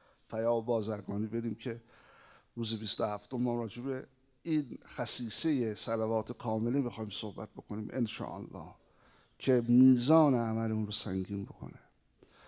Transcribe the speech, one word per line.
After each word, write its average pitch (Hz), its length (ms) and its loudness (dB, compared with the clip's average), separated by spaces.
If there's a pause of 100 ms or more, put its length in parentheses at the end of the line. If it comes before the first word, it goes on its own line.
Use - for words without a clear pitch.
(300)
پیام 113 340 0
بازرگانی 107 640 -2
بدیم 113 280 -4
که 117 260 -8 (760)
روز 113 180 -2
بیست 107 260 -4
و 117 40 2
هفتم 104 320 -6
ما 120 180 0
راجع 120 280 -6
به 131 240 -6 (400)
این 151 400 -2
خصیصهٔ 120 880 0
صلوات 110 580 -2
کامله 117 480 0
می‌خوایم 113 300 -6
صحبت 107 460 -8
بکنیم 107 360 -8
انشاءالله، - 800 -6 (640)
که 127 300 4
میزان 131 640 8
عمل 113 380 0
اون 107 140 -2
رو 101 60 -8
سنگین 98 520 -4
بکنه. - 340 -14 (680)